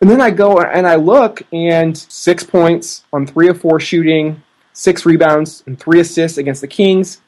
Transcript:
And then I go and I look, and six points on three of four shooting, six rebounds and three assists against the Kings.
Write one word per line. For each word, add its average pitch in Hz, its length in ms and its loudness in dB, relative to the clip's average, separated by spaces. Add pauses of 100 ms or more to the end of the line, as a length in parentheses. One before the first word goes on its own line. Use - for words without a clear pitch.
And 190 100 4
then 254 100 4
I 247 100 2
go 190 140 0 (160)
and 180 280 -2
I 165 80 4
look, 214 460 2 (100)
and 165 440 -2
six - 480 -4
points 170 680 -2
on 139 140 -4
three 165 220 0
of 175 120 -2
four 160 200 0
shooting, 156 640 -2 (320)
six - 320 -2
rebounds 156 600 0
and 131 140 -14
three 170 200 2
assists 165 360 -4
against 139 240 -6
the 139 60 -12
Kings. 190 600 -2